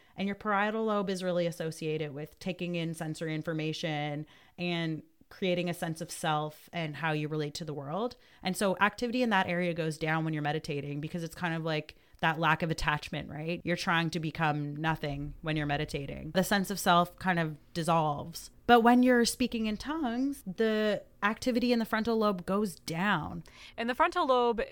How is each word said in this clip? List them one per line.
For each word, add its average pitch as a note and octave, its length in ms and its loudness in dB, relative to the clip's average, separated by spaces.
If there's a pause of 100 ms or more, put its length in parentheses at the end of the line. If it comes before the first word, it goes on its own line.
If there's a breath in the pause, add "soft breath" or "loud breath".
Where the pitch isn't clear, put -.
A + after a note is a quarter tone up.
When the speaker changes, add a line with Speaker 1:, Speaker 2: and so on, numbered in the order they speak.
(160 soft breath)
Speaker 1:
And G3 120 -2
your G3+ 80 -4
parietal G#3+ 500 0
lobe G#3 240 0
is F#3 140 -4
really F3 220 0
associated D#3+ 680 -4
with D3+ 260 -12
taking F3 360 -4
in E3 180 -2
sensory D#3 400 -4
information D3+ 920 -4 (320 soft breath)
and E3+ 460 -2 (260)
creating F3 400 0
a E3+ 40 -2
sense E3 280 -4
of D#3+ 100 -8
self D3+ 600 -2
and D#3+ 240 -6
how D#3 140 0
you D3+ 180 0
relate D3+ 260 -4
to E3+ 100 -10
the D3+ 80 -6
world. D3 440 -6 (260 soft breath)
And F#3 140 -2
so G3 240 2
activity A#3 400 0
in B3 80 2
that F#3+ 180 4
area F3 260 0
goes D#3+ 240 -2
down D#3+ 280 0
when D#3+ 80 -2
you're D3+ 100 -2
meditating D3 560 -4
because D#3+ 240 -6
it's E3 120 -10
kind E3+ 180 -4
of E3 100 -4
like D#3 320 -4 (260 soft breath)
that D#3+ 160 2
lack D#3 240 2
of E3+ 80 0
attachment, D3+ 600 -2
right? D#3+ 340 -6
You're E3+ 140 0
trying E3+ 320 0
to E3+ 100 -4
become D3 560 -2
nothing D3 640 -4
when D#3 140 -2
you're D3+ 100 0
meditating. C#3+ 680 -4
The F#3 100 4
sense F#3+ 260 0
of G3 80 -4
self F3 400 4
kind F3 220 2
of D#3 160 0 (180)
dissolves. D#3+ 800 0 (160)
But A#3+ 140 10
when B3 220 8
you're B3 200 6
speaking A3+ 440 0
in G#3+ 100 -4
tongues, C4+ 680 -2
the G#3+ 560 2 (220)
activity A3+ 480 2
in A#3+ 80 4
the A3+ 60 0
frontal A3 320 0
lobe G#3 280 0
goes G3 300 0
down. F3 680 -2 (340 loud breath)
Speaker 2:
And A#3 120 -2
the B3 60 -2
frontal E4+ 320 2
lobe, A#3+ 340 4 (100)